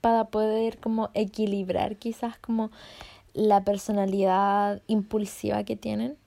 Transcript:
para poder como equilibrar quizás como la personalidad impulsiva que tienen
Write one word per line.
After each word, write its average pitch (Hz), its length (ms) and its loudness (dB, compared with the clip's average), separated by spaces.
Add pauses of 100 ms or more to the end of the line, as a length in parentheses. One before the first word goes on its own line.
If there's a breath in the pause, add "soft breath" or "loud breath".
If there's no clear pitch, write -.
para 226 260 4
poder 220 520 0
como 220 360 -2
equilibrar 202 800 -2
quizás 233 420 -8
como 220 320 -2 (640 loud breath)
la 202 300 4
personalidad 202 1200 2
impulsiva 208 800 -2
que 214 100 -6
tienen 220 420 -4 (100)